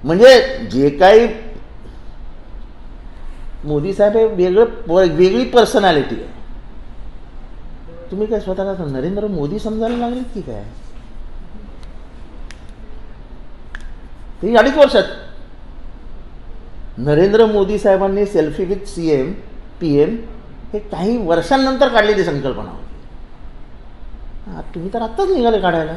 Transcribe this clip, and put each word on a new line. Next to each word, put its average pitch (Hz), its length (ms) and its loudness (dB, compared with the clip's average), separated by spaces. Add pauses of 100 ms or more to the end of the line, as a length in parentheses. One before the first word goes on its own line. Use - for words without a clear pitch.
म्हणजे, 214 540 8 (140)
जे 135 180 4
काही 196 380 8 (2250)
मोदी 147 300 -2
साहेब 208 240 4
हे 220 80 6
वेगळं, 190 400 4 (220)
व-, 175 140 6
वेगळी 185 440 4
पर्सनॅलिटी 190 680 4
आहे. - 260 -12 (1700)
तुम्ही 208 160 -2
काय 214 120 0
स्वतःला 185 460 -4
नरेंद्र 170 420 -2
मोदी 165 320 -2
समजायला 220 380 -2
लागलेत 240 260 -4 (100)
की 202 80 -8
काय? 107 220 -10 (3750)
ते 220 140 2
अडीच 262 220 6
वर्षात 262 260 8 (1900)
नरेंद्र 190 480 4
मोदी 208 340 2
साहेबांनी 196 420 2
selfie 170 440 0
with 202 180 -4
सीएम, 160 500 0 (460)
पीएम 160 360 2 (580)
हे 208 60 -4
काही 202 480 -2
वर्षांनंतर 262 600 2
काढलेली 208 360 4
संकल्पना 131 460 -4
होती. - 260 -12 (1600)
हा, 165 100 -10
तुम्ही 180 320 -10
तर 233 80 -4
आत्ताच 370 280 -2
निघाले 233 300 4
काढायला. 170 380 0